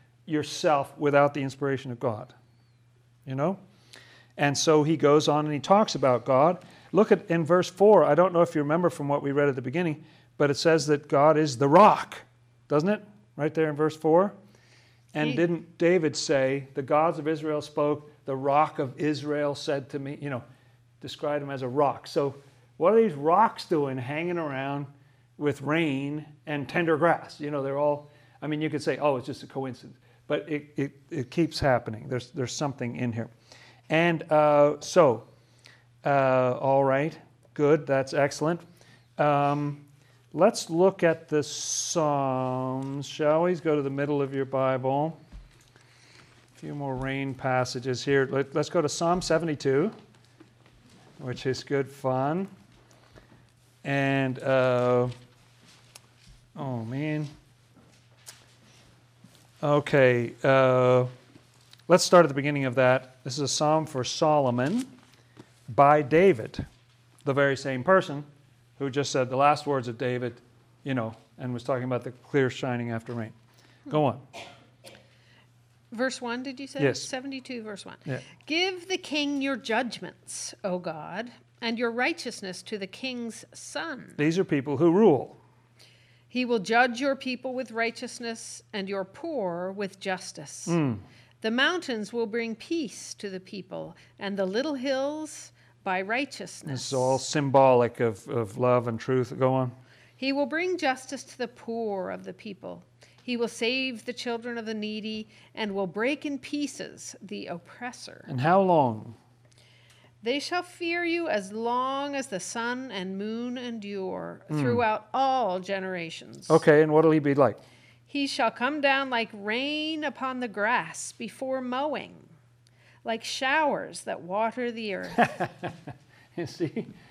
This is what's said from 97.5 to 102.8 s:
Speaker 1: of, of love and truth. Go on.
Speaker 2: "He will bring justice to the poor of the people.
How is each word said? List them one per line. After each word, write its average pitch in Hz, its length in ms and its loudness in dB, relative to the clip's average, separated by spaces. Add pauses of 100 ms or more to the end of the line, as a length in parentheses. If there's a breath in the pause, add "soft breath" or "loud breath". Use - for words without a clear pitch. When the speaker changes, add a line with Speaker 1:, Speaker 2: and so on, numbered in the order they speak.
Speaker 1:
of, 113 260 -2
of 120 320 -6
love 123 300 2
and 113 100 -6
truth. 127 400 -2
Go 131 160 4
on. 131 160 0 (460 soft breath)
Speaker 2:
"He 269 160 -2
will 277 140 0
bring 339 300 -2
justice 262 460 -4
to - 160 -20
the 247 80 -4
poor 214 640 -8
of 185 140 -10
the 190 100 -14
people. 180 480 -14 (400 soft breath)